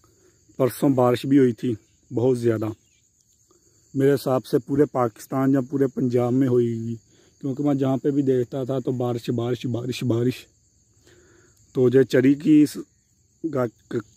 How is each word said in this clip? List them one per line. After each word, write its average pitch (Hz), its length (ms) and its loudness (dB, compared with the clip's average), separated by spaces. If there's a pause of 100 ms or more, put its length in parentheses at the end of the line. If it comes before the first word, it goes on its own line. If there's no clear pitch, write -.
(580)
परसों 135 360 0
बारिश 123 320 2
भी 139 100 4
हुई 127 160 6
थी 120 240 -6 (360)
बहुत 123 240 2
ज़्यादा। 110 380 -2 (1200)
मेरे 135 160 4
हिसाब 131 300 0
से - 160 0
पूरे 139 260 0
पाकिस्तान 135 680 -2
या 139 60 2
पूरे 135 260 -2
पंजाब 123 460 -2
में 131 160 2
हुई 120 300 0
हुई, 113 180 -8 (440)
क्योंकि 139 220 -6
मैं 143 160 0
जहाँ 135 200 0
पे 151 120 -2
भी 143 120 0
देखता 131 420 -2
था 135 160 -4
तो 131 120 -4
बारिश, 120 380 -4
बारिश, 120 360 -4
बारिश, 123 380 -6
बारिश। 120 420 -2 (1300)
तो 127 160 2
जो 135 120 6
चरी 135 320 2
की 151 280 4
इस - 160 -2 (680)
गा-, 127 240 -4 (220)
क-, 120 100 -6 (140)